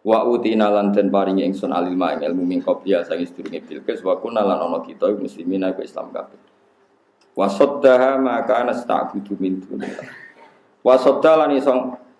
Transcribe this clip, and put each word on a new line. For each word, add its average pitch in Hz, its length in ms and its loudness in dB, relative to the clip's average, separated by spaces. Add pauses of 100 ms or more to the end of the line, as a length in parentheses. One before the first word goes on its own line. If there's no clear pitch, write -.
Wa 110 240 2
utina 110 480 2
lan 101 240 2
den 98 160 2
paringi 95 320 2
ingsun 90 300 -4
al 87 160 -2
ilma 87 260 0
ing - 80 -6
ilmu 87 220 -2
min 90 180 -2
qabla 90 400 0
saking 85 240 -6
sedurunge - 380 -12
Bilqis 80 340 -8
wa 95 160 0
kunna 117 240 -4
lan 92 220 0
ana 82 180 -4
kita - 300 -4
iku - 160 -4
muslimin 92 420 -6
iku - 160 -8
Islam - 300 -14
kabeh. - 240 -12 (1000)
Wa 98 140 0
saddaha 135 640 4
ma 123 320 0
kana 120 240 0
sta'budu - 640 -4
min 95 240 -4
dunillah. - 480 -12 (720)
Wa 127 160 6
sadda 147 480 4
lan 143 80 0
iso 127 460 0 (220)